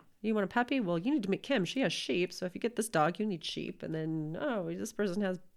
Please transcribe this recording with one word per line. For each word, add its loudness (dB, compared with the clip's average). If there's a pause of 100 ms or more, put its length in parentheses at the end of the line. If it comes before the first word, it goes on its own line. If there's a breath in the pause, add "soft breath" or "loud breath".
(220)
you 0
want 2
a 0
puppy? 2
Well, 2
you 0
need 2
to 0
meet 0
Kim. 2
She -2
has 2
sheep. 0
So -6
if -6
you -8
get -2
this 0
dog, 4
you 0
need -2
sheep. -6
And -4
then, -2
oh, -2
this -6
person 0
has 0 (180)